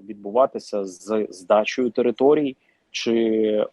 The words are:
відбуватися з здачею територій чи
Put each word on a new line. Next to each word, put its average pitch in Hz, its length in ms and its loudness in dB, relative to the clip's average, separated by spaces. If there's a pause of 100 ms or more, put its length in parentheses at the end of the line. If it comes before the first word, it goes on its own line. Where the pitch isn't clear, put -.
відбуватися 107 760 -2
з 104 440 -4
здачею 107 600 0
територій 131 680 2 (360)
чи 110 800 0